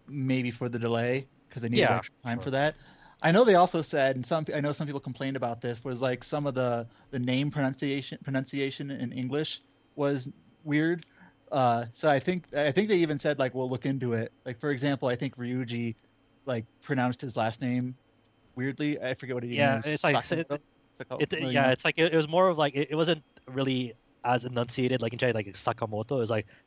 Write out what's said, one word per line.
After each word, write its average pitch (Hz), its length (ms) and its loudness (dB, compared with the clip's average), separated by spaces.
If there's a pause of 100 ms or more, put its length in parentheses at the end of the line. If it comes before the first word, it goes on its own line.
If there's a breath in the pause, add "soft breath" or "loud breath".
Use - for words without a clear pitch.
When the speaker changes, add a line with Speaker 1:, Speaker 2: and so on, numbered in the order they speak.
Speaker 1:
maybe 131 440 -2
for 123 180 -4
the 120 80 -4
delay, 120 480 0 (240)
'cause 117 140 -12
they 117 60 -2
needed 123 120 4
Speaker 2:
Yeah, 113 160 4
Speaker 1:
extra - 260 -8
time 120 140 -4
Speaker 2:
sure. 123 60 -8
Speaker 1:
for 139 80 -4
that. 143 240 2 (480 loud breath)
I 165 80 6
know 220 140 8
they 208 100 8
also 175 260 6
said, 135 360 2
and 127 80 -4
some, 160 280 -2
I 151 60 0
know 143 140 0
some 156 120 -6
people 143 140 -6
complained 135 380 -6
about 117 240 -4
this, 120 220 -6
was, 127 180 -4
like, 127 220 0
some 147 220 -4
of 139 80 -2
the, 120 320 0 (260 soft breath)
the 135 80 -4
name 127 300 2
pronunciation, 139 760 -2
pronunciation 139 680 -4
in 127 220 -6
English 127 480 -4 (340 soft breath)
was 143 320 0 (380)
weird. 160 400 0 (460 soft breath)
Uh, 120 420 2
so - 160 2
I 139 100 6
think, 180 340 -4
I 147 180 2
think 208 180 2
they 202 80 4
even 151 220 2
said, 147 200 0
like, 131 160 0
"We'll 131 140 -2
look 123 160 -4
into 127 280 -2
it." 113 180 -2 (120)
Like, 123 160 -10
for 151 120 -2
example, 139 360 0
I 123 80 2
think 131 220 -6
Ryuji, 120 580 -4 (500)
like, 117 200 -4 (160)
pronounced 123 400 0
his 127 160 -8
last 117 240 -2
name 123 340 -2 (600)
weirdly. 139 460 -4
I 127 120 -2
forget 127 220 -8
what 120 80 -4
he 120 120 -6
Speaker 2:
Yeah, 139 220 4
Speaker 1:
used. 117 100 -4
Speaker 2:
it's 151 160 -2
like, 147 140 4
Speaker 1:
Sakamoto? 160 340 -2
Speaker 2:
it, 147 100 -6 (380)
Speaker 1:
Sakamoto, 135 220 -6
Speaker 2:
it, 151 200 -2
Speaker 1:
you 131 80 -4
Speaker 2:
yeah, 135 180 4
Speaker 1:
know? - 20 6
Speaker 2:
it's 127 160 2
like, 165 120 0
it, 160 160 4
it 160 40 6
was 151 100 2
more 180 220 4
of, 165 80 0
like, 143 180 2
it, 143 160 -2
it 151 40 -4
wasn't 160 280 0 (240)
really 127 460 -2 (320)
as 123 200 2
enunciated, 123 560 0
like, 117 120 -4
in 117 60 -6
China, 123 140 2
like, 110 200 -2
Sakamoto. 110 580 -4
It 143 40 -2
was, 117 140 0
like, 110 180 -2 (200 soft breath)